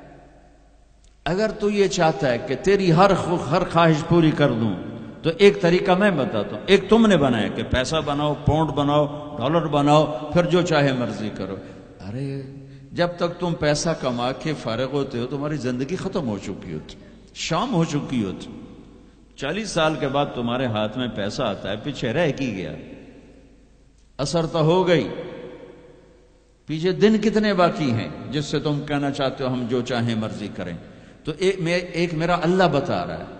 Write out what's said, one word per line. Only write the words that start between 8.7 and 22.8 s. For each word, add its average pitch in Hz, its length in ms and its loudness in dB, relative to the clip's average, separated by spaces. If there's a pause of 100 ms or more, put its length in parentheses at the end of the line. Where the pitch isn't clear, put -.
बनाओ, 143 360 2 (300)
डॉलर 156 300 0
बनाओ, 147 680 2
फिर 170 120 4
जो 170 160 2
चाहे 147 320 2
मर्जी 107 360 -4
करो। 95 300 -8 (460)
अरे, 135 500 -8 (380)
जब 175 240 -2
तक 175 100 -2
तुम 175 260 -4
पैसा 151 400 0
कमा 123 380 -2
के 151 220 -6
फारिग 127 360 -4
होते 135 300 -4
हो, 123 60 -4
तुम्हारी 147 320 -6
जिंदगी 127 380 -4
खत्म 190 260 -4
हो 110 160 -4
चुकी 92 360 -10
होती, - 240 -12 (380)
शाम 190 340 -4
हो 165 160 2
चुकी 131 360 -2
होती। - 420 -8 (720)
चालीस 180 360 -6
साल 160 220 2
के 139 120 -2
बाद 143 200 0
तुम्हारे 123 380 -2
हाथ 107 320 -2
में 123 180 -4
पैसा 107 280 -4
आता 98 260 -4
है, 107 80 -4
पीछे 127 340 -6
रह 151 200 0
की 123 200 -4
गया, 82 240 -8 (1400)